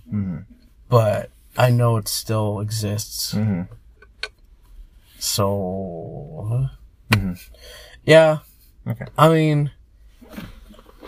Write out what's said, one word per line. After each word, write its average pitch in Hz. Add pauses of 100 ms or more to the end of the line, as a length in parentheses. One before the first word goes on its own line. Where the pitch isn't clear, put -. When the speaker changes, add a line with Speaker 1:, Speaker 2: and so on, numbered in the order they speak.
(120)
Speaker 1:
Mm-hmm. 98 (500)
Speaker 2:
But 104 (260)
I 123
know 120
it 107
still 107
exists. 104
Speaker 1:
Mm-hmm. 101 (1600)
Speaker 2:
So, 95 (420)
Speaker 1:
Mm-hmm. 98 (720)
Speaker 2:
yeah. 156 (480)
Speaker 1:
Okay. - (140)
Speaker 2:
I 151
mean, 151 (1400)